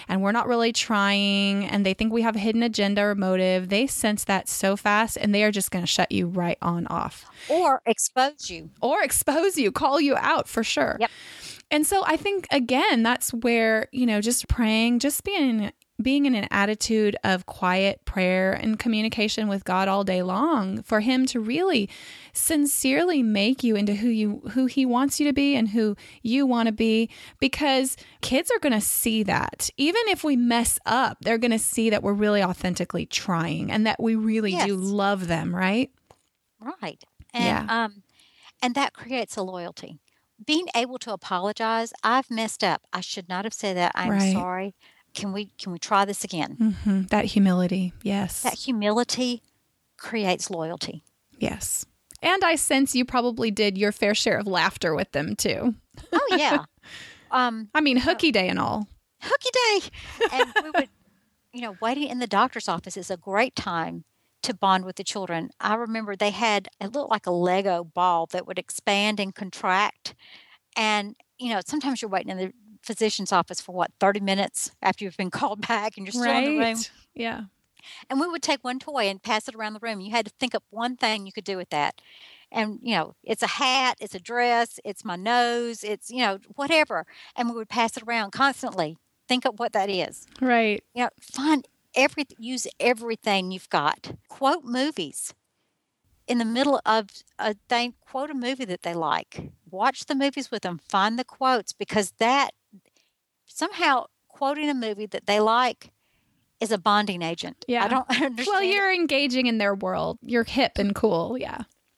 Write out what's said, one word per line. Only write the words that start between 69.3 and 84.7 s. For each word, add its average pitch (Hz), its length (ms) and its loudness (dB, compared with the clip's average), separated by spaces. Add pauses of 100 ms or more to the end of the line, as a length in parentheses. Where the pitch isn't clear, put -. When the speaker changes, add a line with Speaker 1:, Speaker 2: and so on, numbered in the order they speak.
Speaker 2:
contract. 196 840 -2 (600)
And, 208 400 0 (240)
you 247 140 -4
know, 196 120 -2
sometimes 277 360 -4
you're 220 80 -6
waiting 190 220 -2
in 190 60 -8
the 185 160 -6 (300)
physician's 214 480 -2
office 180 300 0
for, - 120 -14
what, 180 180 -2 (100)
thirty 202 180 4
minutes 196 520 -2 (100)
after 190 240 0
you've 180 100 -10
been 185 160 -4
<laughs> - 80 -6
called 208 260 -2
back 220 300 -2
and 196 100 -12
you're 196 60 -12
still 240 140 -4
in 233 180 2
the 285 60 0
room. 302 100 0
Speaker 1:
Right. 226 320 -2 (240)
Yeah. 226 260 -6 (680)
Speaker 2:
And 269 100 -2
we 330 80 0
would 330 160 -6
take 285 200 0
one 254 140 -4
toy 262 300 -2
and 196 160 -6
pass 214 240 -2
it 226 80 -12
around 214 180 -8
the 214 60 -14
room. 220 220 -8
You 202 100 -12
had 226 140 2
to 208 120 -16
think 240 160 -2
up 226 160 -4
one 240 280 -6
thing 214 280 -2
you 190 60 -14
could 202 140 -12
do 196 100 -4
with 180 140 -8
that. 147 320 -2 (520)
And, 214 300 -4
you 240 120 -2
know, 160 280 -2
it's - 180 -4
a 220 60 2
hat, 254 540 0
it's 214 120 -10
a 185 60 -12
dress, 233 640 0